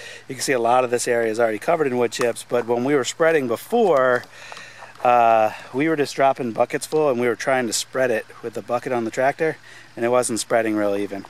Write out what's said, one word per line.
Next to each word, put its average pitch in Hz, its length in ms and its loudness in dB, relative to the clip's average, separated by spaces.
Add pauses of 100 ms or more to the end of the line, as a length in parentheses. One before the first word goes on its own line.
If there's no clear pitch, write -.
(280)
You 131 80 -12
can 120 60 -8
see 143 100 -2
a 123 80 0
lot 123 240 4
of 117 60 -2
this 123 180 0
area 117 240 2
is 110 80 -2
already 110 180 0
covered 165 300 0
in 123 100 -2
wood 120 140 0
chips, 117 360 -4
but 120 180 0
when 120 180 0
we 143 100 2
were 135 80 2
spreading 160 460 0
before, 131 760 2 (800)
uh, 117 480 6 (220)
we 143 160 0
were 160 80 0
just 139 180 -2
dropping 135 380 0
buckets 123 340 -2
full 151 240 0
and 120 100 0
we 123 60 0
were 117 80 0
trying 127 320 -2
to 104 60 -6
spread 131 400 -2
it 110 120 -2 (160)
with 117 140 -10
the 107 80 -10
bucket 123 300 -4
on 120 120 -2
the 110 60 -4
tractor, 143 460 -2 (400)
and 120 80 -6
it 117 60 2
wasn't 123 280 2
spreading 113 380 0
real 104 180 0
even. 101 360 -6